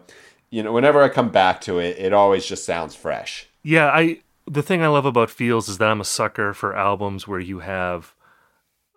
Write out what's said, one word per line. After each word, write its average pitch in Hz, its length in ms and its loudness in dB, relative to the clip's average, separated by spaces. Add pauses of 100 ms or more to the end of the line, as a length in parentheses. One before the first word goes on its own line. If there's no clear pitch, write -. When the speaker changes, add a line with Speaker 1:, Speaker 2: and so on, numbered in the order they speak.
(500)
Speaker 1:
you 113 120 -6
know, 110 100 -4
whenever 143 300 6
I 135 60 6
come 127 220 0
back 92 320 4
to 90 160 -4
it, 87 200 -4
it 95 140 -2
always 101 320 4
just 95 200 -10
sounds 85 300 -6
fresh. - 540 -10 (140)
Speaker 2:
Yeah, 151 240 2
I, 160 340 2 (260)
the 147 160 -4
thing 175 200 -2
I 160 60 2
love 143 180 2
about 120 240 2
Feels 117 380 -2
is 95 100 -10
that 107 100 2
I'm 107 120 0
a 98 40 -8
sucker 104 500 -4
for 98 220 -6
albums 98 500 -4
where 98 140 -6
you 92 200 -10
have 90 540 -8 (840)